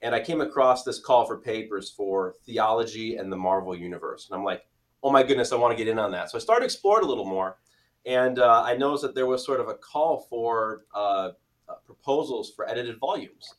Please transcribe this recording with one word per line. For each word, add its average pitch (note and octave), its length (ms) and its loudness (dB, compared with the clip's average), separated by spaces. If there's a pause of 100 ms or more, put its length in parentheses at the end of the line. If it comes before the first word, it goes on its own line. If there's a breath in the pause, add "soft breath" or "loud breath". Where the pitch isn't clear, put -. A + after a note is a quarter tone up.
and A#2+ 140 -2
I A#2 60 0
came D#3+ 200 -2
across B2+ 420 2
this B2 160 -6
call - 280 4
for A2+ 100 -6
papers A2 540 -6
for F#2+ 460 -4 (100)
theology A2 680 -2
and F#2+ 140 -8
the F#2 60 -6
Marvel F#2 400 -2
Universe. F2 540 -10
And F#2 80 -6
I'm G2 60 -4
like, F#2 180 -4 (400)
"Oh C3+ 80 2
my C3+ 120 8
goodness, C3+ 300 4
I B2 40 2
wanna A#2+ 180 4
get A2 140 -4
in A2 100 0
on G#2 140 0
that." F2+ 180 -6
So - 80 -6
I - 20 -10
started A#3 200 4
to C4 60 2
explore G#3 340 2
it F#3+ 40 0
a D3+ 40 -2
little A2 180 -2
more, F#2+ 320 -4 (480)
and, B2+ 320 2
uh, A#2 240 8
I B2 160 -2
noticed C#3 240 0
that C3 120 -4
there C3 120 0
was B2+ 180 0
sort C3+ 160 -2
of A2 80 -6
a A2 60 -6
call D3+ 460 -2 (100)
for, A2+ 640 -2
uh, G2 380 -2 (360)
uh, - 60 -14 (100)
proposals C3+ 720 -4
for G#2 120 -8
edited A#2 320 -6
volumes. C#3 600 -8